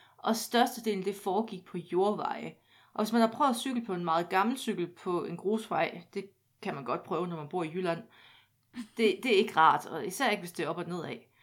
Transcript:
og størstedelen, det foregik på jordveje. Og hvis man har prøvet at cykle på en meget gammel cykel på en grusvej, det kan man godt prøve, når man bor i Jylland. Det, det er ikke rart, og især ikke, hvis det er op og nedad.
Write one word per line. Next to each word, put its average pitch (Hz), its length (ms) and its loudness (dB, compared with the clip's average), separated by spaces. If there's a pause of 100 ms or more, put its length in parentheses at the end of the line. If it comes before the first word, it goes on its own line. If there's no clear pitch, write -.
(180)
og 226 180 0
størstedelen, 233 680 0
det 196 100 -2
foregik 196 500 -4
på - 140 -10
jordveje. 175 760 -2 (400)
Og 220 100 0
hvis 214 80 -2
man 233 80 6
har 226 120 6
prøvet 262 180 4
at 233 60 0
cykle 240 280 -4
på 196 100 -4
en 175 100 -4
meget 170 240 2
gammel 208 300 2
cykel 175 280 -2
på 175 380 -4
en 170 120 -6
grusvej, 175 640 -2 (120)
det 196 160 -8 (320)
kan 175 120 -6
man 139 100 -10
godt 135 180 -4
prøve, 180 260 -4
når 170 80 -6
man 151 120 -10
bor 180 160 -4
i 156 80 -6
Jylland. 170 300 -2 (960)
Det, 220 260 4
det 254 40 -4
er 226 100 6
ikke 220 200 4
rart, 156 300 6
og 143 200 -6
især 254 240 0
ikke, 202 100 0
hvis 175 120 -10
det 170 120 -4
er 143 40 -2
op 165 100 -4
og 170 100 -6
nedad. 165 280 -6 (260)